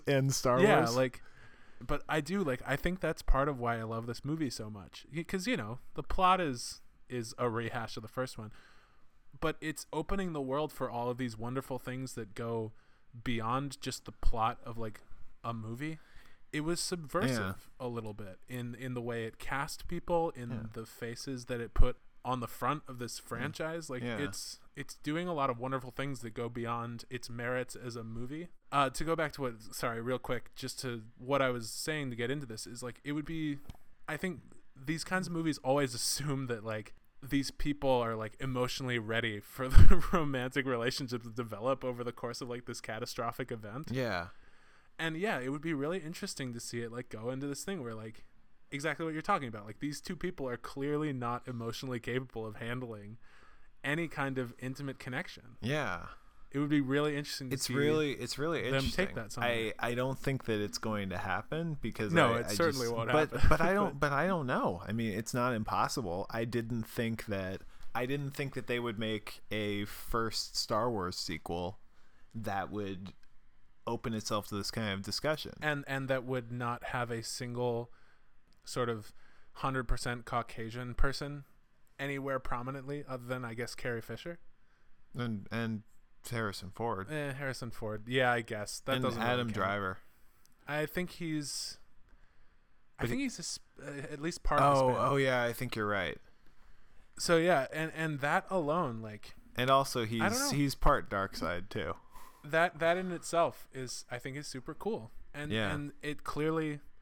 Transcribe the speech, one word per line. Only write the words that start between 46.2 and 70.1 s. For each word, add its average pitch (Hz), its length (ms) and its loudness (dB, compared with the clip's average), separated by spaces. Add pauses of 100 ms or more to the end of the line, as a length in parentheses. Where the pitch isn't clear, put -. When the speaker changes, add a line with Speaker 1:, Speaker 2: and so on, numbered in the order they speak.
Speaker 2:
to 117 60 -8
see 117 200 -8
it, 113 100 -6
like, 123 180 -10
go 113 220 -8
into 135 160 -6
this 143 180 -6
thing 196 180 -6
where, 117 120 -8
like, 110 300 -12 (460)
exactly 147 340 -4
what 160 80 -2
you're 156 100 -4
talking 160 260 0
about. 107 180 -10
Like, 107 140 -12
these 143 200 -6
two 180 160 -6
people 147 320 -4
are 120 80 -4
clearly 147 560 -2
not 120 360 -4
emotionally 120 520 -6
capable 123 460 -4
of 104 100 -10
handling 113 600 -8 (680)
any 151 240 0
kind 135 300 -2
of 123 200 -4
intimate 131 400 -8
connection. - 600 -8
Speaker 1:
Yeah. 107 460 -2 (440)
Speaker 2:
It 139 100 -4
would 147 100 0
be 147 100 6
really 143 360 2
interesting 139 340 -6
to 139 40 -4
Speaker 1:
It's 131 120 -2
Speaker 2:
see 123 80 0
Speaker 1:
really, 151 380 2
it's - 260 -6
really 151 240 0
Speaker 2:
them 127 140 0
Speaker 1:
interesting. 135 300 0
Speaker 2:
take - 100 -6
that 107 160 -8
somewhere. 117 460 0
Speaker 1:
I, 117 120 0
I 120 40 0
don't 127 240 0
think 135 280 0
that 107 140 2
it's 101 180 -4
going 101 320 -4
to 90 80 -4
happen 135 640 -2
because 110 300 -2
Speaker 2:
No, 147 220 6
Speaker 1:
I, 117 60 0
Speaker 2:
it 117 60 -4
Speaker 1:
I - 80 -2
Speaker 2:
certainly 139 320 2
Speaker 1:
just, 117 100 -2
Speaker 2:
won't 113 160 0
Speaker 1:
but, 151 180 4
Speaker 2:
happen. 120 140 0
<laughs> - 60 12
Speaker 1:
but 151 100 8
I 175 140 6
don't, 175 260 0
but 147 120 4
I 143 140 2
don't 175 200 0
know. 131 400 0
I 101 60 -4
mean, 113 200 0
it's 110 220 -4
not 123 180 2
impossible. 104 800 0
I 117 160 -2
didn't 113 380 -2
think 113 420 -4
that, 95 340 -4 (340)
I 123 120 -2
didn't 139 240 -4
think 135 240 -6
that 123 140 -6
they 120 120 0
would 117 180 -2
make 110 520 -4
a 104 340 -2
first - 720 -4